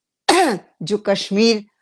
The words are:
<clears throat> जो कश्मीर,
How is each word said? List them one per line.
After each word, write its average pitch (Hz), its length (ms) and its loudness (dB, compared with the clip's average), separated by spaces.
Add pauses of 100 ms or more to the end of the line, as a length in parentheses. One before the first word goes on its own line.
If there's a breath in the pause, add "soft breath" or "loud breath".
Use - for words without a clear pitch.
(280)
<clears throat> 311 540 0
जो 202 160 -2
कश्मीर, 208 680 0 (160)